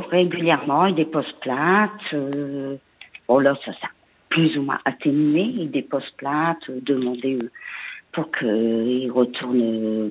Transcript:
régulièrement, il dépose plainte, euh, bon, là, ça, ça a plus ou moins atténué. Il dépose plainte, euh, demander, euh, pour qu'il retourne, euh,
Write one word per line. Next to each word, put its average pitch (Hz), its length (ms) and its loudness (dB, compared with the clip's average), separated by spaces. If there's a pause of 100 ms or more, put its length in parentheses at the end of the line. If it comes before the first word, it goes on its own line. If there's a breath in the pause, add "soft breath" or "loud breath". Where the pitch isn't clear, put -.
(120)
régulièrement, 165 760 2
il 196 80 2
dépose 156 320 0 (160)
plainte, 175 480 2 (240)
euh, 139 640 -4 (520)
bon, 127 120 6
là, 175 160 4 (100)
ça, 220 60 -10 (100)
ça - 60 -10
a - 20 -8 (400)
plus 160 260 4
ou 143 60 0
moins 139 240 -2
atténué. 147 560 2
Il 208 300 -2
dépose 135 360 -4 (100)
plainte, 156 420 -2 (100)
euh, 131 140 -6
demander, 127 580 0
euh, 117 80 -8 (600 loud breath)
pour 160 220 -4
qu'il 113 800 0
retourne, 123 520 2
euh, 110 480 -2